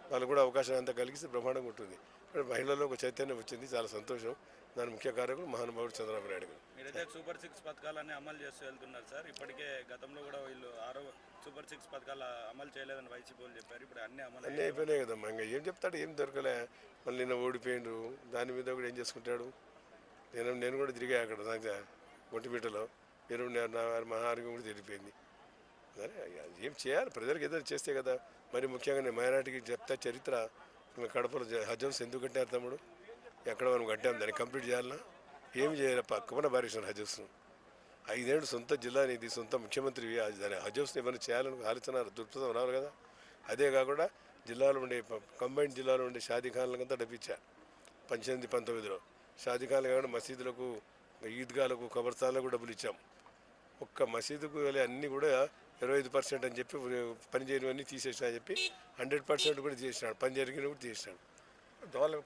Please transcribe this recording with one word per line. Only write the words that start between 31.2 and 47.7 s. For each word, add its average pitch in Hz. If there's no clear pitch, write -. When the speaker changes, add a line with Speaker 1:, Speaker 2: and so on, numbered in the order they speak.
Speaker 1:
జ-, 113
హజ్ 117
హౌస్ 135
ఎందుకు 120
కట్టారు 127
తమ్ముడు? 123
ఎక్కడ 123
మనం 123
కట్టాం, 110
దాన్ని 107
కంప్లీట్ 123
చేయాలన్నా? 123
ఏం 139
చేయాలి, 127
పక్కన 117
పారేసిన 117
హజ్ 101
హౌస్ను. 104
ఐదేళ్ళు 127
సొంత 123
జిల్లా 127
నీది, 117
సొంత 117
ముఖ్యమంత్రివి, 120
అది 107
దాని 101
హజ్ 104
హౌస్ని 135
ఏమైనా 123
చేయాలని 127
ఆలోచన 123
దృక్పథం 117
రావాలి 123
కదా. 143
అదే 135
కాకుండా 139
జిల్లాలో 131
ఉండే 123
ప-, 107
కంబైన్డ్ 135
జిల్లాలో 131
ఉండే 123
షాదీఖాన్లకంతా 123
డబ్బు 117
ఇచ్చా 110